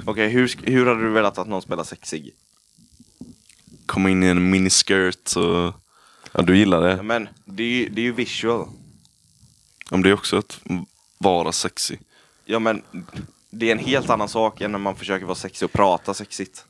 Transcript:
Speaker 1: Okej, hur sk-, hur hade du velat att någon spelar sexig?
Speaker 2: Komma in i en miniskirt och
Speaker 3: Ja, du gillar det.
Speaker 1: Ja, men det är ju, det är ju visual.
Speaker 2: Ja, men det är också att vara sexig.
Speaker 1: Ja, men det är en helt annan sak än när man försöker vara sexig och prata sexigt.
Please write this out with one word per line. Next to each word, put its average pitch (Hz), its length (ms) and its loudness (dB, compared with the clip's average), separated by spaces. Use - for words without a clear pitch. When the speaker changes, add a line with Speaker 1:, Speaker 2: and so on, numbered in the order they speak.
Speaker 1:
Okej, 107 240 0
hur 123 180 2
sk-, - 220 -6
hur 127 160 4
hade 117 160 0
du 113 80 -2
velat 110 280 2
att 95 100 -6
någon 98 140 -6
spelar 87 220 -6
sexig? 80 480 -14
Speaker 2:
Komma 95 240 0
in 92 140 2
i 92 40 6
en 90 220 4
miniskirt 95 840 2
och 87 380 0
Speaker 3:
Ja, - 100 0
du 90 160 6
gillar 95 240 6
det. 90 140 4
Speaker 1:
Ja, 95 80 -6
men 110 260 -4
det 98 180 -8
är 117 40 -2
ju, 123 220 0
det 104 120 -4
är - 20 0
ju 123 80 0
visual. 113 560 -4
Speaker 2:
Ja, - 180 -4
men 95 40 2
det 92 80 6
är 98 40 8
också 98 240 -2
att - 220 -6
vara 87 340 0
sexig. - 480 -6
Speaker 1:
Ja, 113 140 -2
men 113 220 0
det 113 160 -4
är 113 40 4
en 110 140 0
helt 131 240 -2
annan 107 200 0
sak 110 320 -2
än 104 100 -4
när 101 80 -4
man 98 160 -4
försöker 95 300 -4
vara 90 100 -4
sexig - 300 -8
och 85 60 -2
prata 98 420 2
sexigt. - 560 -12